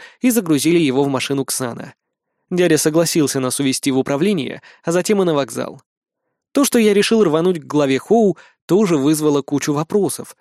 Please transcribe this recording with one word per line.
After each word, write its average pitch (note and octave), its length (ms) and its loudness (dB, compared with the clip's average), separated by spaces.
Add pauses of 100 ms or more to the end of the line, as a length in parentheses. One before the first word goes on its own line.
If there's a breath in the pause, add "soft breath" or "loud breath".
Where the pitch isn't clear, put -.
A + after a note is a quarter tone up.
(200 loud breath)
и B3 100 2
загрузили E3+ 480 2
его C#3 260 2
в C#3+ 40 0
машину C#3 380 -4
Ксана. A#2+ 500 -10 (540)
Дядя F3 280 2
согласился D#3 600 0
нас B2+ 200 -4
увезти C#3 320 -2
в C3 60 0
управление, C#3+ 640 -2 (220 soft breath)
а E3+ 80 -4
затем F3+ 300 0
и F#3 40 2
на E3 80 0
вокзал. B2 480 -6 (680)
То, C#4+ 120 2
что - 140 0
я G#3+ 160 4
решил G#3 300 2
рвануть E3+ 360 0
к C#3 60 -20
главе C3+ 320 0
Хоу, G3+ 400 2 (280 soft breath)
тоже F3 320 2
вызвало D3 440 0
кучу C#3+ 320 -4
вопросов, D#3+ 680 -4